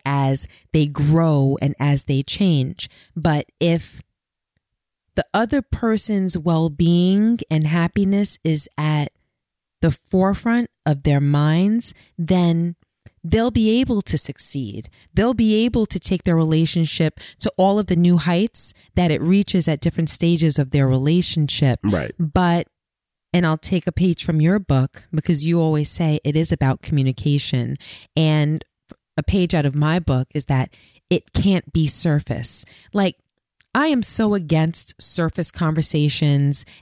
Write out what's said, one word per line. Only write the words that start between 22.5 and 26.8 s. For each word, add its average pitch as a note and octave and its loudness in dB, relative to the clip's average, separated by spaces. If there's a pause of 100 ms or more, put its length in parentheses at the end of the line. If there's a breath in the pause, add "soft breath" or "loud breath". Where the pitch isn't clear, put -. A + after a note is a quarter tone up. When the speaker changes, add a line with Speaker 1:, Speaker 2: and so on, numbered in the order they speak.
Speaker 1:
and F3 2
I'll D#3 0
take - -2
a F3 -6
page F3 -2
from D#3+ -2
your F3 2
book, C3+ -2 (100)
because D#3 0
you E3+ 0
always D#3 0
say D#3 0
it D3 -2
is D#3+ 0
about C3+ 0